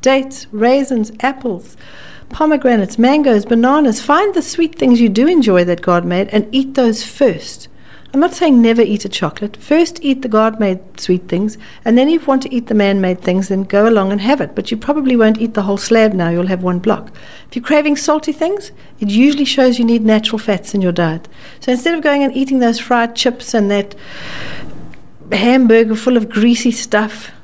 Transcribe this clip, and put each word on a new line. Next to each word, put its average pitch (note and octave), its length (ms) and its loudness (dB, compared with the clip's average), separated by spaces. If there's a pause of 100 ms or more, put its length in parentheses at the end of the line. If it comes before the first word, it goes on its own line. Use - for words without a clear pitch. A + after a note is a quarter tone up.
Dates, C4+ 520 0
raisins, A#3+ 580 0 (100)
apples, B3+ 560 -6 (520)
pomegranates, B3+ 720 0
mangoes, B3 460 2
bananas. A#3+ 560 2
Find F#4 340 0
the F4 80 0
sweet - 340 -4
things A#3+ 240 4
you A#3 80 4
do G#3+ 180 2
enjoy G#3+ 380 4
that F3 180 -2
God F3 220 0
made F3+ 280 -2
and G#3+ 200 0
eat C4+ 220 -2
those A3+ 300 0
first. - 640 -2 (460)
I'm C4+ 60 2
not F4+ 140 2
saying C#4+ 260 4
never A#3 220 4
eat G#3 240 -2
a - 20 -6
chocolate. G3 500 -6
First E4 440 0
eat C4+ 180 -2
the B3+ 80 -8
God-made G#3+ 720 -2
sweet F3+ 280 -2
things, G#3 280 -4 (260)
and A#3 140 2
then C4 120 4
if E4 140 2
you - 40 -6
want C4+ 160 2
to C4 120 -8
eat A#3 120 -4
the A3 80 -2
man-made G3 480 0
things, F#3 260 0
then G3 140 -2
go G3+ 260 2
along G3 240 2
and G3+ 80 -2
have C4+ 220 0
it. - 120 -6
But - 160 -6
you A3+ 60 -4
probably C4 400 0
won't A3 240 4
eat A3 140 -4
the G#3 80 -2
whole G3 160 -2
slab A3 340 2
now. F3 160 0
You'll F3 200 -2
have F#3 140 -4
one F3+ 160 -2
block. G#3 320 -4 (380)
If - 80 -12
you're A#3+ 80 -8
craving D4 320 2
salty D4+ 360 -2
things, F#4 380 -4 (300)
it G#3 80 -4
usually C4+ 380 2
shows B3+ 320 2
you A#3+ 60 0
need A3+ 200 2
natural A3 340 2
fats G#3 360 -4
in G3 80 0
your F3+ 100 0
diet. E3 340 -2 (340)
So B3+ 120 -2
instead B3+ 220 -2
of D#4+ 80 -6
going C#4+ 200 2
and C4+ 140 -2
eating C4+ 220 0
those A#3 200 2
fried A#3 360 -2
chips - 400 -4
and G#3 160 2
that G3+ 240 -2 (1400)
hamburger A3+ 640 4
full A#3+ 240 0
of G#3+ 100 -2
greasy A#3 440 2
stuff - 580 -4 (140)